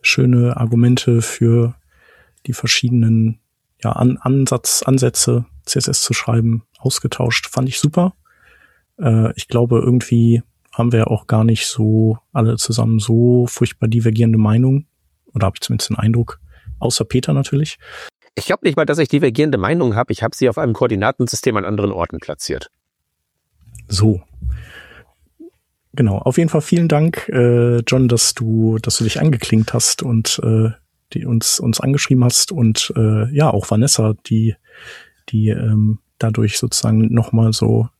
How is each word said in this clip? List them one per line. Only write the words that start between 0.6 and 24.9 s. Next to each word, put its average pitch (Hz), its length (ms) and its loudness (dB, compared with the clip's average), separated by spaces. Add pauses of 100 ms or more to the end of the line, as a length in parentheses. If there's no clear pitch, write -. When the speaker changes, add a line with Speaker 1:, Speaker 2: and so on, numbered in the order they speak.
Speaker 1:
für 117 540 0 (680)
die 127 80 -6
verschiedenen, 113 840 0 (440)
ja, 110 80 -2
An-, 127 260 0
Ansatz-, 135 680 -2
Ansätze, 123 640 0 (200)
C - 140 -2
S - 100 -2
S - 120 -2
zu - 120 -4
schreiben, 113 500 0 (140)
ausgetauscht. - 720 -4
Fand 127 200 -2
ich 127 120 -6
super. 175 360 0 (840)
Äh, 113 380 2
ich - 140 -14
glaube, 120 300 2
irgendwie 117 640 2 (300)
haben 117 220 0
wir 113 180 2
auch - 160 -4
gar 110 160 2
nicht 113 240 0
so 110 500 0 (140)
alle 113 240 0
zusammen 113 440 -2
so 120 480 2
furchtbar - 420 -4
divergierende 113 480 2
Meinungen. 123 500 2 (460)
Oder 101 140 0
habe - 100 -4
ich - 40 -14
zumindest - 280 -6
den 107 80 -4
Eindruck. 113 420 -2 (400)
Außer - 260 -2
Peter - 280 -2
natürlich. 139 460 -4 (560)
Speaker 2:
Ich - 100 -10
glaub - 160 -2
nicht 156 160 0
mal, 156 80 2
dass 147 140 -2
ich 147 100 0
divergierende 143 480 0
Meinungen 120 380 0
habe. 117 180 -2
Ich - 80 -6
habe 113 140 -4
sie 131 120 0
auf 120 120 -2
einem 127 140 0
Koordinatensystem 113 840 -2
an 95 80 -4
anderen 101 260 -2
Orten 85 280 -6
platziert. - 500 -10 (1160)
Speaker 1:
So. 98 340 0 (1700)